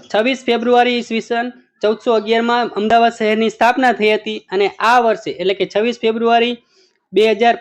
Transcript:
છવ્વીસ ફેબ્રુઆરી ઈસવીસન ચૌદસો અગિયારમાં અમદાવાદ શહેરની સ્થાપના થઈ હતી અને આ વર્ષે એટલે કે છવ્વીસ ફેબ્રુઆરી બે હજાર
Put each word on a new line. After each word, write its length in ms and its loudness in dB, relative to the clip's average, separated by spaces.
છવ્વીસ 300 -2
ફેબ્રુઆરી 520 2
ઈસવીસન 560 -6
ચૌદસો 320 0
અગિયારમાં 540 0
અમદાવાદ 440 0
શહેરની 380 -2
સ્થાપના 420 0
થઈ 220 0
હતી 380 -6
અને 160 0
આ 320 2
વર્ષે 320 -2
એટલે 220 -2
કે 220 -4
છવ્વીસ 240 -2
ફેબ્રુઆરી 580 0
બે 180 4
હજાર 300 2